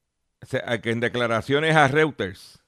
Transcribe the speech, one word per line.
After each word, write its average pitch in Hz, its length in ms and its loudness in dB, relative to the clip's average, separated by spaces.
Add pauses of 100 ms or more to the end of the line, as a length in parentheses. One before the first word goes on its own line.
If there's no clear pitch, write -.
(420)
se-, - 240 -6
a 117 160 -4
que 117 100 -4
en 117 80 -4
declaraciones 120 760 0
a 147 100 6
Reuters 131 800 -2